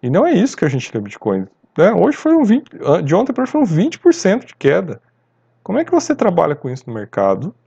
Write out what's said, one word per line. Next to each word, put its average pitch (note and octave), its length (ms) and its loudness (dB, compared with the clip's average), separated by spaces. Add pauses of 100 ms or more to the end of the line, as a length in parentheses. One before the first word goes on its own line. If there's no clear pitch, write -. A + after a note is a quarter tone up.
E B2+ 60 -4
não F#3 180 2
é F4 60 2
isso B3 240 0
que - 80 -2
a D3+ 40 2
gente C3 220 -6
tem A2+ 100 -6
no G#2 40 -10
Bitcoin, G2 420 -4 (300)
né? F3+ 160 4
Hoje A3+ 240 2
foi D#4 180 0
um D#4+ 100 4
vinte, A#3 260 0 (120)
an-, E3 200 2
de D3 120 0
ontem B3+ 180 0
pra B3+ 100 -4
hoje B3+ 100 -6
foi D4+ 80 0
um C4+ 60 2
vinte F#3 320 0
por E4+ 160 4
cento A3 320 0
de - 80 -20
queda. D#3 460 -2 (640)
Como G3+ 160 -6
é E4 60 -2
que - 60 -10
você D#4 240 -2
trabalha E3+ 400 0
com C3+ 160 -10
isso C3 160 -12
no A#2+ 80 -12
mercado? G#2 600 -2 (120)